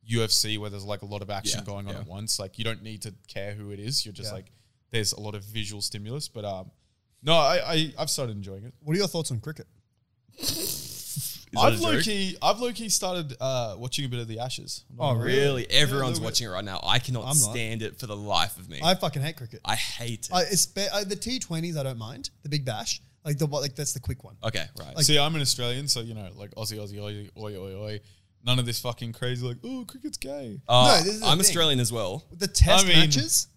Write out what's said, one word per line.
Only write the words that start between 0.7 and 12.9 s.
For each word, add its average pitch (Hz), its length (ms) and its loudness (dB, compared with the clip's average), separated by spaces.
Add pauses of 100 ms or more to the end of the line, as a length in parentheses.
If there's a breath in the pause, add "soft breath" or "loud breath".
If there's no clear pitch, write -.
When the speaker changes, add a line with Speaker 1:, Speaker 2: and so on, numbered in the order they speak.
Speaker 1:
like, 101 180 -6
a 104 60 -12
lot 101 160 -8
of 101 80 -10
action 98 300 -2
Speaker 2:
Yeah, 101 40 -10
Speaker 1:
going 98 220 -8
on 101 80 -8
Speaker 2:
yeah. 98 60 -10
Speaker 1:
at - 60 -12
once. 101 300 -4
Like, 98 220 -10
you 113 40 -4
don't 110 200 -4
need 110 180 -12
to 104 140 -12 (120)
care 101 280 -8
who 104 160 -12
it 98 80 -12
is. 110 260 -2
You're 104 80 -14
just 101 160 -10
Speaker 3:
Yeah. 104 60 -10
Speaker 1:
like, - 160 -14 (400)
there's 110 200 0
a - 80 -4
lot 104 140 -8
of 101 100 -10
visual 107 380 -6
stimulus. 110 480 -6
But, 104 160 -10
um, 95 260 -8 (520)
no, 151 120 6
I, 165 380 6
I, 160 260 2
I've 151 100 -2
started 120 280 -2
enjoying 98 260 -10
it. 123 160 -16
Speaker 3:
What 151 160 -2
are - 20 2
your 202 120 2
thoughts 160 200 -2
on 117 120 -2
cricket? - 260 -12 (720)
Speaker 2:
Is - 1120 -6
that - 60 -2
Speaker 1:
I've - 140 8
Speaker 2:
a - 40 2
joke? - 60 0 (100)
Speaker 1:
low-key, 196 480 0
I've 175 180 2
low-key 226 300 -4
started, 175 500 0